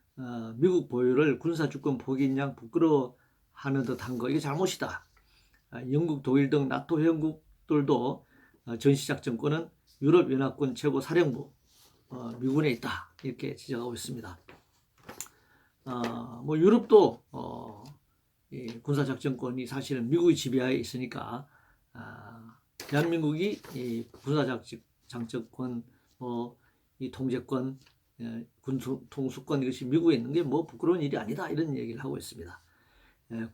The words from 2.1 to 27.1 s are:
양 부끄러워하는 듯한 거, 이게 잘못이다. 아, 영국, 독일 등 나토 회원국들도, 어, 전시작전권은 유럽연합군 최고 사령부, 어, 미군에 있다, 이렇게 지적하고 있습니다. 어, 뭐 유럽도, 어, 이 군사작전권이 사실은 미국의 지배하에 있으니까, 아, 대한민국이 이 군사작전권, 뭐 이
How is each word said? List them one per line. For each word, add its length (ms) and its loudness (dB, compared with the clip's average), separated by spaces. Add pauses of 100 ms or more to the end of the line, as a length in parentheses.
양 200 -2
부끄러워하는 1300 0
듯한 300 -4
거, 120 -2
이게 100 0
잘못이다. 680 -4 (640)
아, 200 -8
영국, 320 0
독일 260 4
등 180 2
나토 320 -2
회원국들도, 1300 0 (380)
어, 120 -8
전시작전권은 920 2 (320)
유럽연합군 760 4
최고 240 0
사령부, 540 0 (560)
어, 300 -10
미군에 320 2
있다, 520 -6
이렇게 320 -8
지적하고 380 -8
있습니다. 440 -10 (1500)
어, 580 -6
뭐 140 0
유럽도, 720 8
어, 520 -12 (680)
이 160 -12 (140)
군사작전권이 840 -4
사실은 420 -6
미국의 260 6
지배하에 400 0
있으니까, 720 -6 (460)
아, 640 -18 (200)
대한민국이 840 0 (120)
이 380 -6
군사작전권, 1700 -6 (340)
뭐 400 -6 (440)
이 100 -6